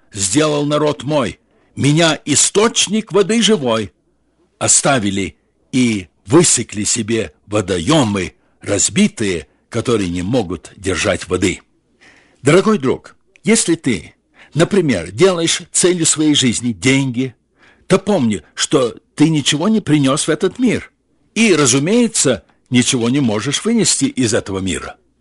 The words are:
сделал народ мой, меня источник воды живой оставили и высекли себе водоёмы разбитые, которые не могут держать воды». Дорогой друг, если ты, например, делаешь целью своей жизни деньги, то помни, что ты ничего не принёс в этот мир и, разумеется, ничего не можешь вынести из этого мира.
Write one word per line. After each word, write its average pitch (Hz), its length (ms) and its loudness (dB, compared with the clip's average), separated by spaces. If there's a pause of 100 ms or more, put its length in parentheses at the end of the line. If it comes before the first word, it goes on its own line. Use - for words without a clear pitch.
(120)
сделал 147 540 0
народ 147 380 -2
мой, 135 340 -2 (360)
меня 151 500 2
источник 208 880 0
воды 208 280 2
живой 127 520 0 (680)
оставили 101 800 0 (360)
и 117 360 0 (180)
высекли 113 580 2
себе 110 480 -4 (140)
водоёмы 98 880 0 (260)
разбитые, 101 840 -2 (220)
которые 110 420 -2
не 87 120 -4
могут 92 540 -4
держать 92 520 -4
воды». 90 320 -2 (840)
Дорогой 190 360 2
друг, - 380 -6 (280)
если 208 300 2
ты, 117 400 -4 (400)
например, 143 560 0
делаешь 165 520 0 (100)
целью 175 340 0
своей 151 280 2
жизни 120 380 0
деньги, 131 600 -2 (520)
то 190 120 2
помни, 131 440 0 (120)
что 127 400 0 (200)
ты 151 140 4
ничего 151 400 0
не 220 120 2
принёс 147 460 2
в 160 40 0
этот - 280 -2
мир 202 340 -2 (420)
и, 214 200 4
разумеется, 147 880 2 (260)
ничего 120 400 2
не 143 100 0
можешь 113 440 -2
вынести 208 420 0
из 123 260 -2
этого 95 280 -4
мира. 85 360 -6 (240)